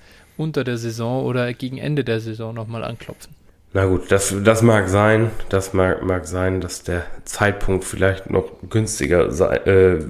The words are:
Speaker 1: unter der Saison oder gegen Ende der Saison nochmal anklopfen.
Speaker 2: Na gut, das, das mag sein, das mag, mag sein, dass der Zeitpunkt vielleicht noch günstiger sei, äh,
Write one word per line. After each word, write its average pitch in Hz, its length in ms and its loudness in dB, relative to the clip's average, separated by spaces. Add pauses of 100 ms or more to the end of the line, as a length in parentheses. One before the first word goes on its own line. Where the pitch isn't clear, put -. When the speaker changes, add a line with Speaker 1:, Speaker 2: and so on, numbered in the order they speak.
(380)
Speaker 1:
unter 151 280 -4
der 123 120 -4
Saison 117 460 -6
oder 123 300 -2
gegen 127 240 -10
Ende 143 260 -4
der 113 160 -2
Saison 113 340 -10
nochmal 113 300 -10
anklopfen. - 500 -14 (400)
Speaker 2:
Na 95 120 2
gut, 92 260 2
das, 98 320 2
das 110 180 6
mag 107 280 6
sein, 110 420 4 (180)
das 98 240 -2
mag, 92 300 2
mag 90 240 -2
sein, 92 340 -2
dass - 220 -10
der 87 220 -4 (180)
Zeitpunkt 98 600 0
vielleicht 95 440 -2
noch 92 220 0 (180)
günstiger 87 640 0
sei, 80 240 2
äh, 92 440 4 (100)